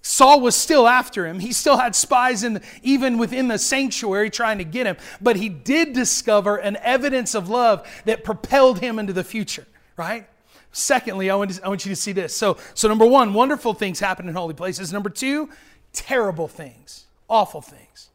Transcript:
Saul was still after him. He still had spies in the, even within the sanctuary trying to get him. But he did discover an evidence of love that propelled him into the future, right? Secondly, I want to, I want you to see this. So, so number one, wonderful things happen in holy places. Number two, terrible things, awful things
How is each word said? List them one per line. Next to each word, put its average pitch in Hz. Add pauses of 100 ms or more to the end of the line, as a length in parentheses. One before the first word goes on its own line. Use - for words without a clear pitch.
Saul 269
was 240
still 262
after 240
him. 175
He 233
still 285
had 247
spies 247
in 226
the, 190 (200)
even 254
within 247
the 214
sanctuary 220
trying 220
to 185
get 214
him. 185 (240)
But 220
he 208
did 277
discover 208
an 202
evidence 254
of 190
love 233 (200)
that 220
propelled 254
him 226
into 202
the 180
future, - (320)
right? 196 (460)
Secondly, 190
I 196
want 202
to, 180
I 185
want 202
you 196
to 180
see -
this. 180
So, 196 (180)
so 220
number 220
one, 240
wonderful 247
things 190
happen 185
in 160
holy 170
places. 180
Number 202
two, 285 (420)
terrible 190
things, - (240)
awful 208
things -